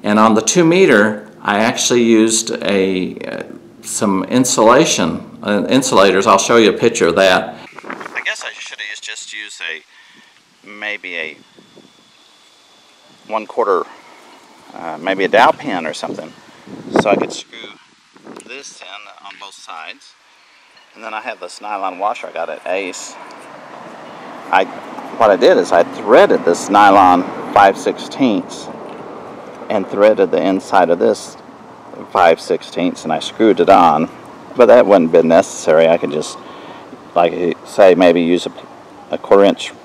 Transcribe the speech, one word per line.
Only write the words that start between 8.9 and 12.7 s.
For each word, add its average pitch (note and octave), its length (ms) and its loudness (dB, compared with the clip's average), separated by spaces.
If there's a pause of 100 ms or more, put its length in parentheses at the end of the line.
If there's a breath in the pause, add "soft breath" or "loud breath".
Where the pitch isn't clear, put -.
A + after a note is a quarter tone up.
just - 300 -16
used G#2+ 280 -16
a, - 1040 -18
maybe G#2 480 -14
a D#2 220 -10 (1900)